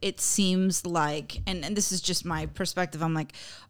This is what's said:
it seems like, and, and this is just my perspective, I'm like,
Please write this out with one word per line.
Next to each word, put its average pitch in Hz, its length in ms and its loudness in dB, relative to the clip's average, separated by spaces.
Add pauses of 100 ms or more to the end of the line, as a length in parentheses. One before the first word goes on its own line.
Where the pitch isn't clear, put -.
it - 180 -2
seems 185 640 4
like, 151 600 0
and, 180 180 -4
and 190 100 -4
this 202 180 2
is 180 100 -2
just 185 240 0
my 160 180 -2
perspective, 175 580 -2
I'm 160 120 2
like, 156 180 -2 (380)